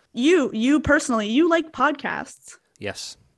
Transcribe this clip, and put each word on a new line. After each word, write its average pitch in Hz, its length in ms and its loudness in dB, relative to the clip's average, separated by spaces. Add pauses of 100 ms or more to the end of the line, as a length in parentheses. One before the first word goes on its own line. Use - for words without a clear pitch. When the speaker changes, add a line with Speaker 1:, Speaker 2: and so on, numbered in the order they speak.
(120)
Speaker 1:
you, 285 400 2
you 254 280 2
personally, 254 480 0
you 294 200 2
like 330 220 0
podcasts. - 880 -4 (220)
Speaker 2:
Yes. - 360 -10 (220)